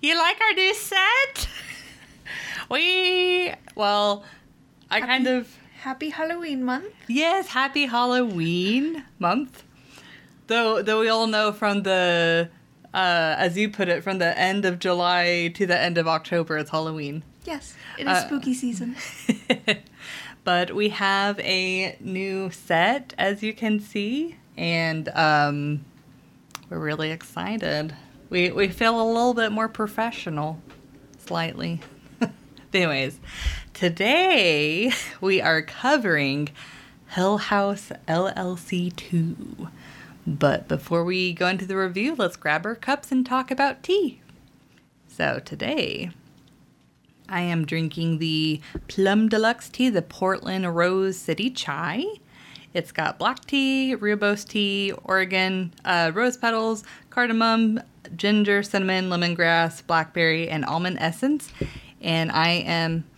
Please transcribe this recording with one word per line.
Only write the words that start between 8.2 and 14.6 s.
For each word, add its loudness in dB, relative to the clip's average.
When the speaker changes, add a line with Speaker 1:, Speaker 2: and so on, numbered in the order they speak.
Speaker 1:
month. -2
Though, 2
though 2
we 4
all 4
know 2
from 0
the, 4
uh, 2
as 2
you 2
put -2
it, 0
from -4
the 2
end 2